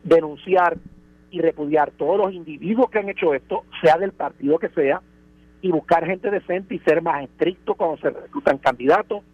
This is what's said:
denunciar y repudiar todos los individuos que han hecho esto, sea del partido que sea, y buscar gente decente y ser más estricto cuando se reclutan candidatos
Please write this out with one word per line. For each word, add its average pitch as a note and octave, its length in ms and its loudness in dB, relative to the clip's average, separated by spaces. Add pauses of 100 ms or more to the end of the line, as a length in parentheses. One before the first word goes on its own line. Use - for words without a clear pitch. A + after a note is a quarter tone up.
denunciar E3 720 2 (540)
y F3 100 -4
repudiar D3+ 500 0
todos E3 260 0
los G3 160 0
individuos E3+ 560 -2
que G#3+ 100 -2
han G3+ 100 -4
hecho F3 240 0
esto, - 300 -6 (180)
sea D#3+ 160 6
del G3 140 -2
partido C#3+ 460 -2
que F#3+ 120 -4
sea, D#3 320 0 (600)
y F#3 100 -2
buscar E3 340 0
gente F#3 240 -4
decente F#3+ 460 -6
y - 40 -8
ser E3 220 2
más C#3+ 220 -4
estricto F3+ 500 -4
cuando E3 240 -2
se D3+ 120 -2
reclutan - 500 -2
candidatos D3+ 640 0 (100)